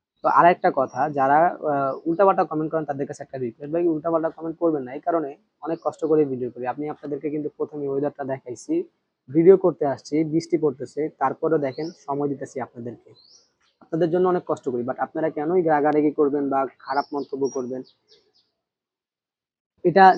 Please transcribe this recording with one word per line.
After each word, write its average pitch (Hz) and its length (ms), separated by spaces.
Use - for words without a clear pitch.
তো 156 60
আর 143 160
একটা 175 300
কথা, 131 340
যারা, 143 380
আহ, 139 580
উল্টাপাল্টা 170 380
কমেন্ট 156 280
করেন, 156 140
তাদের 143 220
কাছে 143 160
একটা - 140
রিকোয়েস্ট, 131 360
ভাই, 175 140
উল্টাপাল্টা 165 420
কমেন্ট 160 280
করবেন 156 260
না। 123 100
এই 147 60
কারণে 156 380
অনেক 160 220
কষ্ট 151 220
করে 151 200
ভিডিও 127 240
করি। 120 180
আমি 143 220
আপনাদেরকে 147 400
কিন্তু 147 280
প্রথমে 151 300
ওয়েদারটা 139 360
দেখাইছি, 135 600
ভিডিও 170 260
করতে 165 280
আসছি, 143 380
বৃষ্টি 160 340
পড়তেছে, 143 520
তারপরেও 143 480
দেখেন 147 340
সময় 143 220
দিতেছি 135 340
আপনাদেরকে। 117 520
আপনাদের 165 320
জন্য 180 180
অনেক 175 160
কষ্ট - 240
করি, 123 140
but 127 140
আপনারা 160 320
কেনই 156 320
রাগারাগি 151 500
করবেন 143 380
বা 135 180
খারাপ 139 340
মন্তব্য 139 340
করবেন, 127 340
এটা 185 340